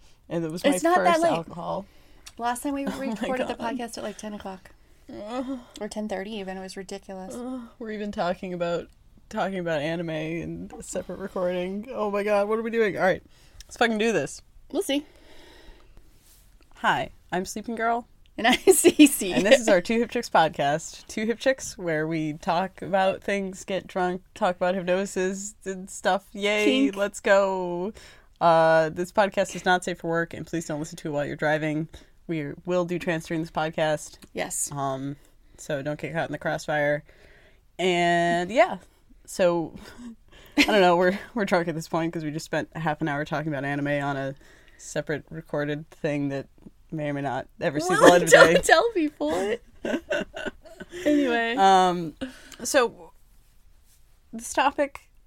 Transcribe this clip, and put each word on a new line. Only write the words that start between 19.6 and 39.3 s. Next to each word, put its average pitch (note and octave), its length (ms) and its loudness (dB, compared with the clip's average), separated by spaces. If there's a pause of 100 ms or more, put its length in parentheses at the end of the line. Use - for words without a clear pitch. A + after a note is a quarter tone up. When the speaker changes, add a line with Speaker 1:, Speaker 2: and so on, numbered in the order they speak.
Speaker 1:
is A3 80 -2
our F#3+ 120 6
Two A3+ 200 0
Hip A3+ 100 -2
Chicks A#3 180 -6
podcast. D#3 800 0
Two - 180 -6
Hip A3 140 -2
Chicks, - 400 -2
where D#3+ 280 -2
we D#3 280 -4
talk F3+ 480 -2
about F#3+ 400 0
things, G3 420 -4
get F#3 220 -6
drunk, F3+ 360 -2 (120)
talk F#3 220 0
about F#3 180 0
hypnosis F#3+ 800 -2 (100)
and F#3+ 240 -10
stuff. - 440 -2
Yay, G#3 320 0
Speaker 2:
Kink. C4 320 2
Speaker 1:
let's G3+ 240 -4
go. F#3+ 720 2 (480)
Uh, D#3+ 500 6
this G3+ 220 -6
podcast G3 440 0
is F3 80 -10
not F3+ 200 2
safe F3 160 -6
for E3+ 80 -6
work, E3 260 -2
and D#3 120 -10
please E3 200 -6
don't D3 140 -6
listen D#3+ 180 -10
to E3 100 -10
it D3+ 40 -4
while C#3+ 120 -2
you're C#3 120 -6
driving. D#3 520 -2 (380)
We D3+ 260 -6 (140)
will F3+ 180 0
do F3 140 -4
trans D#3+ 260 -2
during E3 160 -4
this E3 120 -8
podcast. D#3 680 -2 (160)
Speaker 2:
Yes. F3 360 -6
Speaker 1:
Um, C#3 460 -6 (400)
so D3 240 -6
don't D3 180 -6
get D3+ 140 -8
caught D#3+ 160 -2
in C#3+ 40 -8
the D3 60 -6
crossfire. D3+ 680 -2 (720)
And G3 720 2
yeah, C4 280 2 (460)
so E3+ 500 0 (440)